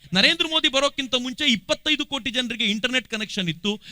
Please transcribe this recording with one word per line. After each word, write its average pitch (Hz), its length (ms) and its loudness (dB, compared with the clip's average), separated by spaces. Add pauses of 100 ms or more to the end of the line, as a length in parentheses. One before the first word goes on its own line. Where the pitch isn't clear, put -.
(140)
ನರೇಂದ್ರ 320 360 4
ಮೋದಿ 311 180 2
ಬರೋಕ್ಕಿಂತ 269 480 0
ಮುಂಚೆ 254 300 -4
ಇಪ್ಪತ್ತೈದು 285 600 0
ಕೋಟಿ 262 260 -6
ಜನರಿಗೆ 233 340 -2
ಇಂಟರ್ನೆಟ್ 240 420 0
ಕನೆಕ್ಷನ್ 202 420 -4
ಇತ್ತು. 202 320 -4 (100)